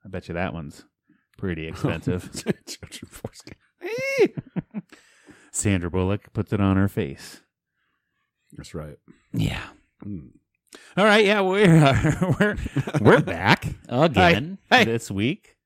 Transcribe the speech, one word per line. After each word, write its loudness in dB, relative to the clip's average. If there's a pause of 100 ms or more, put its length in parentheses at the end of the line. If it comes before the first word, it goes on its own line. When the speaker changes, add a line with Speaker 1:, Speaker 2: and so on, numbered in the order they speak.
Speaker 1:
I -20
bet -12
you -8
that -4
one's -14 (540)
pretty -6
Speaker 2:
<laughs> -10
Speaker 1:
expensive. -6 (360)
Speaker 2:
Children's -18
foreskin. -18 (680)
<laughs> 4 (1200)
Speaker 1:
Sandra 0
Bullock -4
puts -4
it -2
on 4
her 4
face. -8 (1120)
Speaker 2:
That's -18
right. -14 (340)
Speaker 1:
Yeah. -4 (420)
Speaker 2:
Mm. -12 (680)
Speaker 1:
All 2
right, 6
yeah, 2
we're, 6
uh, 2
<laughs> -6
we're, 0 (440)
we're 6
back 0 (240)
again 2 (120)
Speaker 2:
Hey, 6
hey. 4
Speaker 1:
this -4
week. -4 (100)